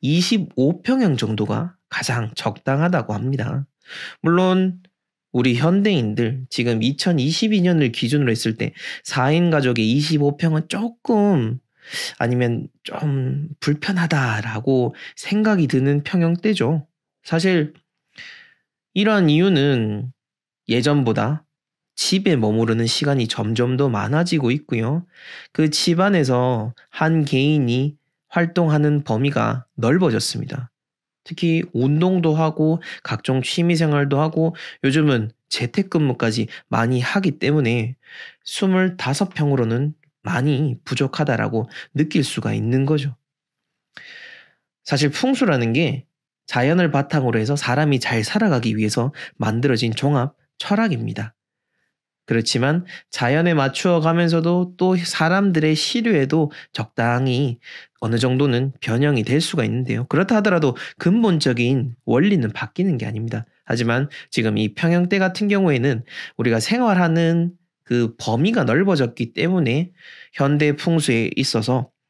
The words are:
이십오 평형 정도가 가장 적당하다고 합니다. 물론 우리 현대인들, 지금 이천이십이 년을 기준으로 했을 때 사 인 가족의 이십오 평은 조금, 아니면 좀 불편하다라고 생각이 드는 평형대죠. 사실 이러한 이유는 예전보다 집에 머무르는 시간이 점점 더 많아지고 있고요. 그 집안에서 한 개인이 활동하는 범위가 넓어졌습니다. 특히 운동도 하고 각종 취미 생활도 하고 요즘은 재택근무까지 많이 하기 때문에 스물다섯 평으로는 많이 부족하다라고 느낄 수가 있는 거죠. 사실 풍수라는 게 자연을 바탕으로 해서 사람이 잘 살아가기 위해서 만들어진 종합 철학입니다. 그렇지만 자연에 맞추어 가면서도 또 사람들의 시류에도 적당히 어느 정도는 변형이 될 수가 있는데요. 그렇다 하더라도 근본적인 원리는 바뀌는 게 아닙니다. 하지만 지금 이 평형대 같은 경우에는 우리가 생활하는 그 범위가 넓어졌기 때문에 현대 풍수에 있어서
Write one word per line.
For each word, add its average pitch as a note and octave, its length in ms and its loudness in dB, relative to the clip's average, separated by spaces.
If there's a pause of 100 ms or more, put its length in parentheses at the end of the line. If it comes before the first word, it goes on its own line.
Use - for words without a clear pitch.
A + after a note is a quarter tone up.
이십오 E3+ 800 0
평형 A#3+ 340 2
정도가 A2 640 -2 (120)
가장 A#2 460 -4
적당하다고 C#3 800 -2
합니다. B2+ 520 -4 (560)
물론 F#3 600 2 (520)
우리 B2 220 2
현대인들, C3 960 0
지금 A#2 340 0
이천이십이 E3 760 0
년을 D#3+ 320 2
기준으로 B2+ 380 0
했을 A2 260 -2
때 A2+ 160 -6 (300)
사 C3+ 280 0
인 E3+ 180 2
가족의 B2 420 2
이십오 C#3+ 440 2
평은 D#3+ 320 0
조금, G3+ 920 0 (580)
아니면 A#2+ 500 0 (160)
좀 C#3 640 -4 (140)
불편하다라고 C3 1300 -2 (220)
생각이 G#3 520 2
드는 C#3+ 360 2
평형대죠. E3+ 840 0 (380)
사실 E3 500 0 (1200)
이러한 G3+ 360 4
이유는 C3+ 840 2 (560)
예전보다 B2+ 800 0 (500)
집에 F#3+ 400 0
머무르는 A2+ 500 0
시간이 C3 420 0
점점 A#2+ 500 -2
더 C#3+ 100 2
많아지고 B2+ 640 0
있고요. C3+ 540 -2 (480)
그 D#3 160 2
집안에서 C3 1040 0 (160)
한 D#3+ 340 0
개인이 C#3 720 0 (320)
활동하는 D3+ 760 2
범위가 A#2+ 600 -2 (100)
넓어졌습니다. B2 960 0 (540)
특히 E3 400 0 (100)
운동도 D#3+ 600 2
하고 D#3 460 0 (220)
각종 C3 380 -2
취미 E3+ 340 0
생활도 C#3+ 440 2
하고 D#3+ 360 0 (280)
요즘은 C3+ 480 2 (180)
재택근무까지 A#2+ 960 -2 (200)
많이 A#2 340 0
하기 F#3+ 380 -2
때문에 B2 560 0 (500)
스물다섯 F#3 880 0
평으로는 C#3 600 0 (300)
많이 C#3+ 600 0
부족하다라고 A#2 840 -2 (240)
느낄 D3+ 300 0
수가 A2 300 -4
있는 A#2 320 0
거죠. C#3+ 300 -2 (1700)
사실 C#3+ 260 0
풍수라는 D3+ 640 0
게 C3+ 320 -2 (420)
자연을 D3+ 440 2
바탕으로 C3+ 480 0
해서 A#2 160 0
사람이 C#3 440 0
잘 A2+ 240 -2
살아가기 B2 540 0
위해서 A2+ 360 0 (240)
만들어진 A#2 560 0
종합 C#3 420 0 (220)
철학입니다. A2+ 800 -4 (880)
그렇지만 B2+ 600 0 (240)
자연에 D#3 440 0
맞추어 D#3 460 0
가면서도 E3+ 800 0
또 F#3 180 2
사람들의 E3+ 800 0
시류에도 D#3 760 0 (200)
적당히 B2 880 -2 (400)
어느 A#2 180 -2
정도는 C3 600 0
변형이 C3 440 0
될 C#3 180 0
수가 E3 240 -2
있는데요. A#2 400 -2
그렇다 G3+ 320 2
하더라도 F3 380 2 (220)
근본적인 C#3 960 0 (100)
원리는 C3+ 460 2
바뀌는 F3 460 -4
게 A#2 80 -6
아닙니다. A2 400 -6 (200)
하지만 A#2+ 440 -2 (200)
지금 A2 280 0
이 G#2+ 160 -2
평형대 F3 460 0
같은 F#3 280 0
경우에는 C#3+ 560 2 (340)
우리가 A#2 220 2
생활하는 E3+ 960 2 (300)
그 A#2+ 340 0
범위가 D#3 460 0
넓어졌기 C3+ 720 0
때문에 E3 580 0 (420)
현대 D3 420 2
풍수에 D3 600 0
있어서 B2 560 -2 (180)